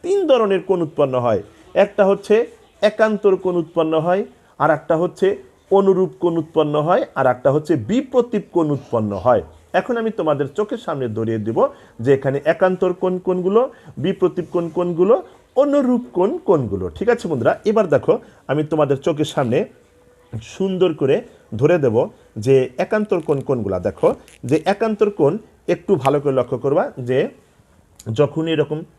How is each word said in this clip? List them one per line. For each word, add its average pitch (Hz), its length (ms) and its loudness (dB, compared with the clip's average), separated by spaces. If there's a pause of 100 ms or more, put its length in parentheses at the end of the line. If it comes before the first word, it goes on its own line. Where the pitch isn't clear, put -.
তিন 381 140 0 (120)
ধরনের 208 380 2
কোণ 185 180 0
উৎপন্ন 143 280 -2 (100)
হয়। 110 160 2 (440)
একটা 202 260 -2
হচ্ছে 196 240 0 (540)
একান্তর 208 460 2 (100)
কোণ 180 180 -2
উৎপন্ন 160 320 -2 (120)
হয়, 190 160 0 (400)
আর 156 160 2
একটা 165 240 -2
হচ্ছে 180 240 -2 (520)
অনুরূপ 185 320 2 (120)
কোণ 170 200 0
উৎপন্ন 151 320 -2 (120)
হয়, 202 160 2 (160)
আর 131 160 2
একটা - 200 0
হচ্ছে 156 180 0 (180)
বিপ্রতীপ 240 540 0 (120)
কোণ 165 100 2 (100)
উৎপন্ন 107 340 -4 (140)
হয়। 117 180 4 (380)
এখন 240 200 -6
আমি 226 180 -2
তোমাদের 147 280 0 (120)
চোখের 214 280 -4
সামনে 139 200 -4 (120)
ধরিয়ে 110 280 -4
দিব 117 120 -4 (460)
যে 135 140 2
এখানে 139 200 -2 (140)
একান্তর 185 400 0 (100)
কোণ 185 120 0 (120)
কোণগুলো, 185 340 0 (440)
বিপ্রতীপ 175 500 -2
কোণ 175 100 0 (120)
কোণগুলো, 180 400 2 (460)
অনুরূপ 269 420 2 (120)
কোণ 190 140 2 (180)
কোণগুলো। 104 360 0 (120)
ঠিক 196 180 -2
আছে 233 160 -6
বন্ধুরা, 135 220 0 (180)
এবার 214 240 2
দেখো 170 200 2 (360)
আমি 151 120 0 (100)
তোমাদের 147 340 0
চোখের 151 280 -2
সামনে 127 240 0 (960)
সুন্দর 185 360 0 (100)
করে 143 160 2 (440)
ধরে 160 240 4
দেব 110 120 2 (480)
যে 135 100 4 (300)
একান্তর 208 440 -2
কোণ 143 100 0 (100)
কোণগুলা। 98 300 -2 (100)
দেখো 151 200 0 (420)
যে 156 60 4 (160)
একান্তর 214 460 0
কোণ 151 140 4 (420)
একটু 170 180 -4 (100)
ভালো 139 200 2
করে 143 180 0
লক্ষ্য 120 240 -4
করবা, 151 200 0 (240)
যে 131 100 2 (1000)
যখন 151 240 0 (100)
এরকম 151 240 -2 (200)